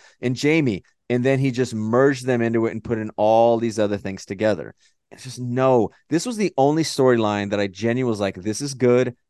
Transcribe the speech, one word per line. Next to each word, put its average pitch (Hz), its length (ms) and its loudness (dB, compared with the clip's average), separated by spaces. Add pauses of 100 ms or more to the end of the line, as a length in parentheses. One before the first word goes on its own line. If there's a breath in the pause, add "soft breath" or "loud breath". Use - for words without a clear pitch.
(200 soft breath)
And 120 160 -2
Jamie. 143 460 0 (260)
And 123 160 0
then 135 140 2
he 135 120 0
just 120 240 -2
merged 123 520 2
them 123 160 0
into 113 240 0
it - 60 -2
and 110 120 -10
put 117 140 -4
in 107 180 -6
all 113 400 4
these 113 220 -4
other 104 180 0
things 98 300 -8
together. 92 480 -2 (380)
It's - 120 -20
just, 127 160 -14
no, 123 520 2 (180 soft breath)
this 165 160 0
was 240 100 -6
the 202 220 -2
only 147 240 2
storyline 110 680 2
that 101 80 -2
I 101 80 0
genuinely 117 440 -2
was 104 100 -4
like, 98 160 -2
"This 101 240 -8
is 139 140 -8
good. 123 420 2 (140)